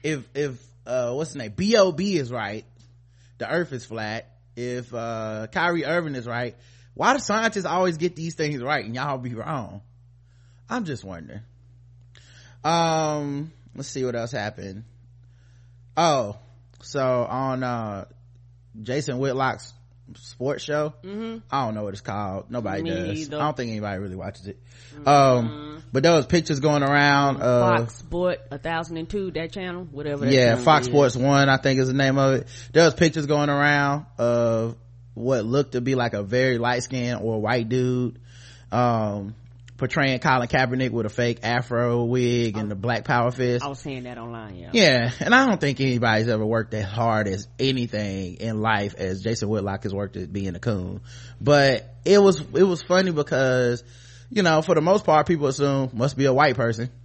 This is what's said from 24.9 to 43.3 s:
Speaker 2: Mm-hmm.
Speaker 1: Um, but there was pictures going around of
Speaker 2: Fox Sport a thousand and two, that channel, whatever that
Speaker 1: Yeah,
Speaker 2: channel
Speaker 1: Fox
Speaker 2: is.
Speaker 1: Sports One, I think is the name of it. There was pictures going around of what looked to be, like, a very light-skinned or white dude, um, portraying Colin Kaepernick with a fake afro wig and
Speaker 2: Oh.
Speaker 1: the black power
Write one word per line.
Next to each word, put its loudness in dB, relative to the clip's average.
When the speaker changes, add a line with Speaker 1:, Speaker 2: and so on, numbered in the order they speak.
Speaker 2:
Mm-hmm. -2
Speaker 1:
Um, 4
but 2
there 8
was 4
pictures 0
going 2
around 4
of 4
Speaker 2:
Fox -4
Sport -2
a -10
thousand -6
and -6
two, -4
that -6
channel, -8
whatever -4
that 4
Speaker 1:
Yeah, 6
Speaker 2:
channel 0
Speaker 1:
Fox 6
Speaker 2:
is. -4
Speaker 1:
Sports 6
One, 4
I 4
think 2
is 2
the -2
name 2
of 4
it. -4
There 8
was 6
pictures 2
going 2
around 2
of 0
what -2
looked 0
to -2
be, 0
like, 0
a -2
very 2
light-skinned -2
or -2
white 0
dude, 0
um, 0
portraying 0
Colin 2
Kaepernick 0
with -2
a -4
fake -2
afro 0
wig 0
and -4
Speaker 2:
Oh. -6
Speaker 1:
the -6
black -4
power 2